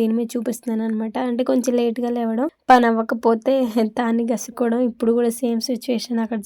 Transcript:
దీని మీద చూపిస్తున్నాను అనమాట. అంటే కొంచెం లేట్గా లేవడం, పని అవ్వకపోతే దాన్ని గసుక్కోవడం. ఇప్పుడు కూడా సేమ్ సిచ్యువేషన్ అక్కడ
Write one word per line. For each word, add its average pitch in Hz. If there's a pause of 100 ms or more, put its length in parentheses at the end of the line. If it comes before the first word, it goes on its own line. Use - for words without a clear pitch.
దీని 220
మీద 233
చూపిస్తున్నాను 226
అనమాట. 220 (140)
అంటే 240
కొంచెం 254
లేట్గా 240
లేవడం, 233 (240)
పని 240
అవ్వకపోతే 226 (420)
దాన్ని 233
గసుక్కోవడం. 233
ఇప్పుడు 233
కూడా 233
సేమ్ 233
సిచ్యువేషన్ 226
అక్కడ 220